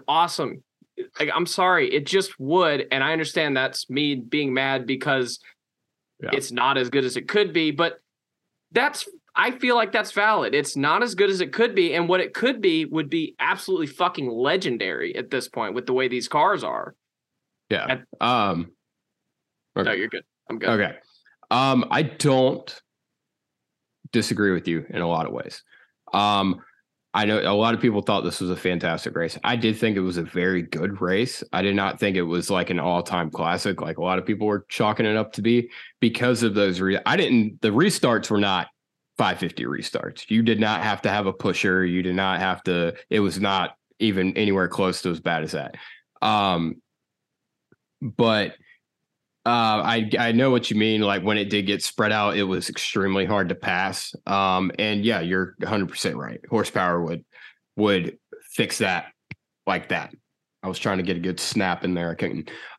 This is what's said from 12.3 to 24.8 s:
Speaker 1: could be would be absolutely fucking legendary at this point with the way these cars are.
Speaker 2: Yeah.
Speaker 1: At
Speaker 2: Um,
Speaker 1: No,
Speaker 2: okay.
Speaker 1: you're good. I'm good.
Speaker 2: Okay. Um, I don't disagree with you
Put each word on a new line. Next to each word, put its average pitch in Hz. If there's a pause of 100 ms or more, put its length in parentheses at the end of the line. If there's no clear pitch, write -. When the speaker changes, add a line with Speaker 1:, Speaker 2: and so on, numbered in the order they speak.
Speaker 1:
could 240
be 160
would 151
be 160
absolutely 170
fucking 170
legendary 117
at 120
this 131
point 107
with 117
the 135
way 131
these 120
cars 156
are. 71 (760)
Speaker 2:
Yeah. 101
Speaker 1:
At 131 (200)
Speaker 2:
Um, 98 (1040)
Speaker 1:
No, 98
Speaker 2:
okay. 104
Speaker 1:
you're 107
good. - (260)
I'm 117
good. 95
Speaker 2:
Okay. 107 (540)
Um, 131
I 143
don't 131 (1300)
disagree 104
with 87
you 82